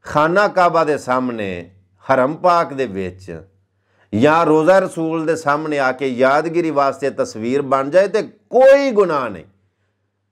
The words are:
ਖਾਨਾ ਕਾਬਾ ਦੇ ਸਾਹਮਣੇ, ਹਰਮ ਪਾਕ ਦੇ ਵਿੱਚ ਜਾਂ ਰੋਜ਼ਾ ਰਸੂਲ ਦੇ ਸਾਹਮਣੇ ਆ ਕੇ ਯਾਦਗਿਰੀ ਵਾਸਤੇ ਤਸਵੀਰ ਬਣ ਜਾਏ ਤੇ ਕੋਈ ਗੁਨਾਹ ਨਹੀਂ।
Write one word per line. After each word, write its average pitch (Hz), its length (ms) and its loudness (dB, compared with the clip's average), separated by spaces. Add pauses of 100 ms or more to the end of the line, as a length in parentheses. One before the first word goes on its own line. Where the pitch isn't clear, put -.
ਖਾਨਾ 170 460 0
ਕਾਬਾ 165 360 2
ਦੇ 147 140 0
ਸਾਹਮਣੇ, 113 720 -6 (420)
ਹਰਮ 135 240 0
ਪਾਕ 165 380 0
ਦੇ 135 120 -4
ਵਿੱਚ 92 560 -10 (720)
ਜਾਂ 156 320 2
ਰੋਜ਼ਾ 156 320 4
ਰਸੂਲ 165 480 -4
ਦੇ 160 100 0
ਸਾਹਮਣੇ 151 420 -4
ਆ 131 140 0
ਕੇ 135 160 -6
ਯਾਦਗਿਰੀ 156 640 0
ਵਾਸਤੇ 139 400 -2
ਤਸਵੀਰ 123 520 -4
ਬਣ 135 280 -2
ਜਾਏ 185 180 2
ਤੇ 208 140 -2
ਕੋਈ 269 680 2
ਗੁਨਾਹ 165 400 0
ਨਹੀਂ। 85 140 -14 (880)